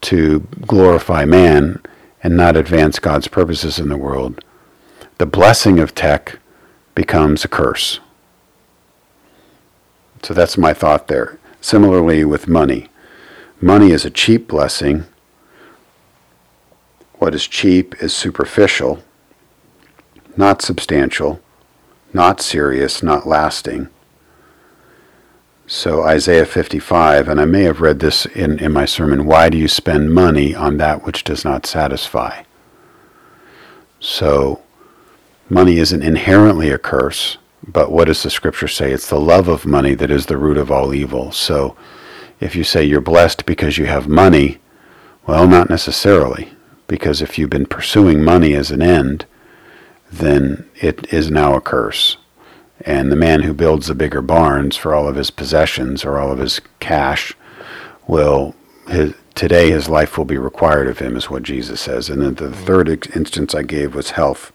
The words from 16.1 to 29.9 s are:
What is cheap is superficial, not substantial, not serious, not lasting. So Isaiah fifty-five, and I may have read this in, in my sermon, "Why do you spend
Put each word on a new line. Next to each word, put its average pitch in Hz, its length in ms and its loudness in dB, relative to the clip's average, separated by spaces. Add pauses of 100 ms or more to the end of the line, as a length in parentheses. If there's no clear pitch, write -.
What 80 200 -4
is 78 120 -6
cheap 95 560 0
is 98 100 -6
superficial, - 920 -2 (1300)
not 98 260 2
substantial, 76 800 -4 (720)
not 92 280 2
serious, 69 640 -2
not 76 240 -2
lasting. 76 640 -4 (1800)
So 80 360 -4
Isaiah 80 420 2
fifty-five, 78 840 0
and 76 120 0
I 76 60 2
may 95 160 2
have 80 180 0
read 76 200 2
this 78 260 -2
in, 76 320 -4
in 78 140 -4
my 73 120 0
sermon, 73 400 -2
"Why 80 240 6
do 80 80 0
you 78 120 0
spend 76 440 0